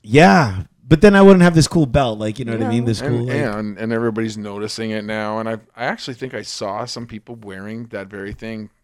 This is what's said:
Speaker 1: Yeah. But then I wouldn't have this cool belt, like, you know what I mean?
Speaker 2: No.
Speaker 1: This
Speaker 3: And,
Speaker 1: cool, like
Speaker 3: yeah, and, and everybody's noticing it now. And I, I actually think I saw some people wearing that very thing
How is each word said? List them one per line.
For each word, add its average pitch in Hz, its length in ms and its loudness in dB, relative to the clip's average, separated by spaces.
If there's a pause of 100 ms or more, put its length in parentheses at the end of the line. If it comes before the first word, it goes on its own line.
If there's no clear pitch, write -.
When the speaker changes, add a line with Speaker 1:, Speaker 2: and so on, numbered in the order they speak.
Speaker 1:
Yeah. 104 600 4 (220)
But 147 140 4
then 202 160 8
I 196 60 8
wouldn't 190 200 10
have 175 120 6
this 160 140 4
cool 160 180 2
belt, 120 320 -2
like, 107 200 -6
you 131 60 -10
know 117 80 -8
what 113 100 -4
I 107 60 -4
mean? 120 160 -2
Speaker 2:
No. - 40 -2
Speaker 1:
This 107 120 -2
Speaker 3:
And, 120 160 -4
Speaker 1:
cool, 120 100 -4
like 131 100 -4
Speaker 3:
yeah, 110 220 -4
and, 104 200 -8
and 113 140 -6
everybody's 113 440 -4
noticing 104 540 -8
it 107 140 -8
now. 107 340 -6
And 110 100 -6
I, 113 60 -4 (200)
I 117 120 -10
actually 160 280 -8
think 127 200 -12
I 104 80 -10
saw 107 420 -10
some 120 220 -12
people 110 300 -18
wearing 107 500 -14
that 101 220 -12
very 101 260 -12
thing 110 340 -14 (160)